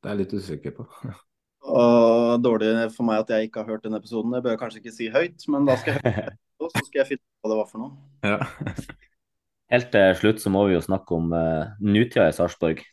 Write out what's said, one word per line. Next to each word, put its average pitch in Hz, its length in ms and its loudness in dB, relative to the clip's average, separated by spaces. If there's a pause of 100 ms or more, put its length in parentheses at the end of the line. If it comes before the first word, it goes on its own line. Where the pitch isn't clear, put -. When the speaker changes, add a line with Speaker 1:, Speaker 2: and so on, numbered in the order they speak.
Speaker 1:
det - 80 -10
er 104 60 -6
jeg 98 100 -2
litt 101 160 -10
usikker 80 340 -10
på. - 100 -16 (160)
<laughs> - 240 -14 (380)
Speaker 2:
Og 120 760 4
dårlig 110 280 2 (240)
for 123 140 -6
meg 110 160 0
at - 100 -20
jeg 110 140 0
ikke 110 160 -10
har 110 100 -8
hørt 110 80 -10
den 110 160 -6
episoden. 113 340 -6
Det 123 120 -4
bør 117 100 -2
jeg 110 60 -6
kanskje 110 220 -12
ikke 113 120 -16
si 117 160 -8
høyt, 165 380 -2
men 143 180 0
da 131 100 4
skal 120 200 -4
jeg - 80 -6
høre 104 180 0
Speaker 3:
<laughs> - 80 -8
Speaker 2:
det, - 60 -16 (260)
og 165 100 -8
så - 140 -4
skal - 160 -2
jeg 135 80 -2
finne 135 140 -8
ut - 180 -20
hva 107 100 -4
det 110 80 0
var 104 120 -4
for 113 100 -10
noe. 139 100 -12 (300)
Speaker 1:
Ja. 104 160 0 (480)
<laughs> - 100 -18 (800)
Speaker 3:
Helt 120 160 0
til 95 240 6
slutt 107 240 2
så - 160 -4
må 98 140 4
vi 92 80 4
jo 82 80 0
snakke 95 320 -4
om, 82 180 -2
eh, 80 380 -2 (100)
nutida 104 480 4
i 78 60 -2
Sarpsborg. 85 560 -2